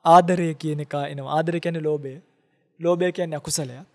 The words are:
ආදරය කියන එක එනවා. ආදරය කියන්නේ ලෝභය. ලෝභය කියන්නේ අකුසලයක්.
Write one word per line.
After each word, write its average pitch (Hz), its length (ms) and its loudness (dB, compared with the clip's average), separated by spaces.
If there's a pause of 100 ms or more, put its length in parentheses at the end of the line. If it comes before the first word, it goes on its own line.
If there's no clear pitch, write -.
ආදරය 175 500 6
කියන 151 260 -6
එක 147 220 -8
එනවා. 139 300 -8
ආදරය 165 280 0
කියන්නේ 165 220 -6
ලෝභය. 147 320 -4 (680)
ලෝභය 175 320 0
කියන්නේ 165 260 -6
අකුසලයක්. 143 560 -6